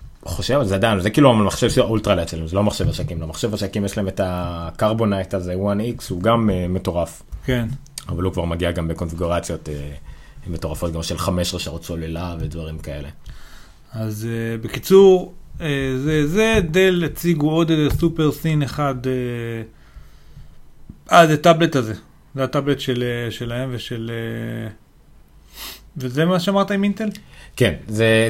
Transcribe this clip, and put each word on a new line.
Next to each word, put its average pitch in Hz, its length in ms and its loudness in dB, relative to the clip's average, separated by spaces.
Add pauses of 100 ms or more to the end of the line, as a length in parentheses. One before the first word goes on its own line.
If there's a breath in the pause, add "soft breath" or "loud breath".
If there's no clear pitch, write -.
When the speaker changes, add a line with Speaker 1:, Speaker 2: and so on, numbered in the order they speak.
(240)
Speaker 1:
חושב, 123 380 0
זה 98 120 2
עדיין, 101 260 2
זה 101 100 0
כאילו 143 200 6
המחשב 110 400 2
של 127 100 4
אולטרה 107 340 0
לייט 85 140 0
שלנו, 80 200 -6
זה 90 80 -4
לא 101 60 2
מחשב 104 260 0
השקים, 82 340 -4
למחשב 104 320 -4
השקים 101 300 -4
יש 98 120 -4
להם 101 120 -2
את 92 160 -4
הקרבונייט 92 1080 -2
הזה, 90 200 -4
one 101 460 -2
X, - 100 -14
הוא 90 120 -4
גם, 113 280 4
אה, 90 180 0
מטורף. 90 540 -2 (220)
Speaker 2:
כן. 120 220 -2 (420)
Speaker 1:
אבל 87 160 -4
הוא 92 80 0
כבר 87 120 -2
מגיע 85 260 0
גם 82 180 -2
בקונפיגורציות, 82 800 -4
אה, 76 60 -6 (720 soft breath)
מטורפות, 82 460 -4
גם 82 100 -4
של 85 160 -4
חמש 90 360 -2
רשאות 82 300 -8
סוללה 82 560 -6
ודברים 78 380 -6
כאלה. 71 300 -10 (840 loud breath)
Speaker 2:
אז, 110 380 -6
אה, 113 280 -4
בקיצור, 185 760 6 (260)
אה, 170 60 -6 (380)
זה, 151 220 2
זה, 220 280 4 (160)
דל 180 340 4
הציגו 156 460 2
עוד 160 200 4
איזה 151 280 4
סופר 156 340 2
סין 151 300 0
אחד, 139 320 -2 (120)
אה, 131 60 0 (2000 soft breath)
אה, 165 80 10
זה 156 100 4
טאבלט 160 400 4
הזה. 110 180 0 (400)
זה 135 100 -2
הטאבלט 139 360 0
של, 123 220 -2 (240)
אה, 113 40 -4
שלהם 120 420 -6
ושל, 117 420 -8
אה, 113 560 -6 (1300 loud breath)
וזה 131 280 -2
מה 180 160 4
שאמרת 196 300 2
עם 196 140 2
אינטל? 208 240 0 (480 loud breath)
Speaker 1:
כן, 101 180 4 (140)
זה 110 400 4